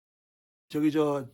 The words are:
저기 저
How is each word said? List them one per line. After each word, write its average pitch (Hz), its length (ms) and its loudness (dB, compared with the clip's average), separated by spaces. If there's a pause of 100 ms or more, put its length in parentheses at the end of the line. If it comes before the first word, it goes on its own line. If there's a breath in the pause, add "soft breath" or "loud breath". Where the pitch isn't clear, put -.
(680)
저기 151 220 0
저 143 420 0